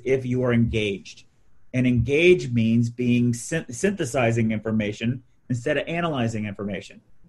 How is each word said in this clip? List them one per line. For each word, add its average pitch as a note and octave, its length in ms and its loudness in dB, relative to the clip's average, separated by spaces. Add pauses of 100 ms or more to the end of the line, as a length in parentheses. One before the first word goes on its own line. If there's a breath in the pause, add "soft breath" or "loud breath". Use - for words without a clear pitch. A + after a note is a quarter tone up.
if B2+ 200 0
you B2+ 180 0
are B2 100 2
engaged. A2 720 0 (480)
And B2+ 120 0
engage C#3 640 4
means A#2 380 2
being A#2+ 440 0
syn-, D#3+ 360 -6
synthesizing A#2+ 840 0
information A2 720 -2 (280)
instead B2+ 260 -2
of C#3 140 -2
analyzing B2+ 560 -2
information. G2+ 560 -8 (280)